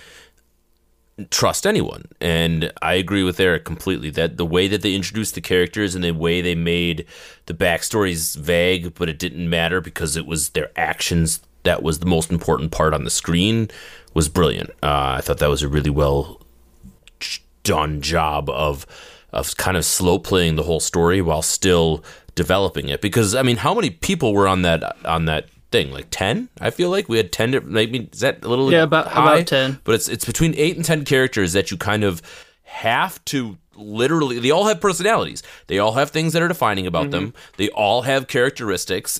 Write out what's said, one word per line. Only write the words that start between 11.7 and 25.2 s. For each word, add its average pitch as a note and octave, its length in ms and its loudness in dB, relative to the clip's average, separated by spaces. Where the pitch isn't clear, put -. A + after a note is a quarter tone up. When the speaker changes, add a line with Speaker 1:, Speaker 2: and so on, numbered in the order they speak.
Speaker 1:
was D#2 160 -2
the F2 80 -4
most E2 240 0
important D#2+ 400 0
part D#2+ 200 2
on C#2+ 120 -2
the A1+ 80 -6
screen, G#2 580 0
was D#2 140 2
brilliant. B1+ 420 0
Uh, C2+ 360 0
I C#2 40 -4
thought D2 160 -2
that D2 120 2
was C#2+ 120 0
a D2 60 0
really D2 240 0
well C#2+ 500 0
j-, - 240 -10
done D2+ 400 0
job D2+ 480 0
of, C#2+ 380 -2
of - 260 -4
kind F#2 200 0
of D#2+ 80 0
slow F#2 320 2
playing E2+ 380 2
the D#2 80 0
whole D#2+ 160 0
story F2 420 2
while D#2+ 220 0
still E2 600 2
developing F2 560 0
it. C#2 100 -4
Because, G#2 360 2
I C3+ 80 0
mean, B2 140 2
how D#3+ 180 0
many F3+ 160 0
people D#3 420 0
were G2 140 6
on F#2 160 2
that, E2 420 0
on E2 200 0